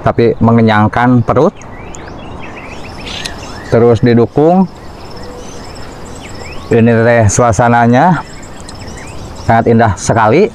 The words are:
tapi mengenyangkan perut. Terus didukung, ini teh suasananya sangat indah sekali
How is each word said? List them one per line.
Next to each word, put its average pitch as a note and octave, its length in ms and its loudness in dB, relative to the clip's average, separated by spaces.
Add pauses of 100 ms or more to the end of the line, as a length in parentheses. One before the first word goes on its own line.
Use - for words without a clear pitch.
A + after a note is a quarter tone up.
tapi A#2 340 2
mengenyangkan A2+ 840 4
perut. B2+ 320 0 (2250)
Terus A#2 260 4
didukung, C#3+ 680 4 (2000)
ini A#2 220 4
teh A2+ 340 4
suasananya A#2+ 960 4 (1200)
sangat A#2 300 2
indah A2+ 260 4
sekali A#2 560 2